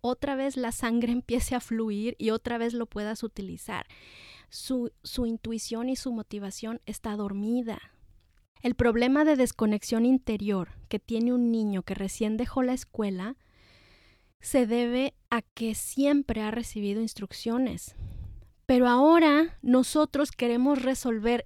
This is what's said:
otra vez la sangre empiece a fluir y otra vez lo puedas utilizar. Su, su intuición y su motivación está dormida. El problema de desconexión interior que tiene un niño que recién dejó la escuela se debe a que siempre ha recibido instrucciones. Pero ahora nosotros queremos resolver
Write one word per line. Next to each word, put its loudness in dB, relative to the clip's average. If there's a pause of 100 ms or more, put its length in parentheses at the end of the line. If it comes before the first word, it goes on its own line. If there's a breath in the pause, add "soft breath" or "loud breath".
otra -4
vez -4
la -4
sangre 0
empiece -2
a 0
fluir -4
y 0
otra -4
vez -2
lo -4
puedas -8
utilizar. -10 (640 loud breath)
Su, -6 (120)
su -4
intuición -6
y -2
su -6
motivación -10
está -8
dormida. -4 (840)
El 0
problema 4
de 6
desconexión 0
interior 0 (180)
que -4
tiene -2
un 2
niño 0
que -6
recién -4
dejó -2
la 0
escuela -6 (1040 soft breath)
se 2
debe 0 (140)
a -2
que -6
siempre 0
ha -4
recibido -4
instrucciones. -4 (680 loud breath)
Pero 6
ahora 6
nosotros 4
queremos 2
resolver 0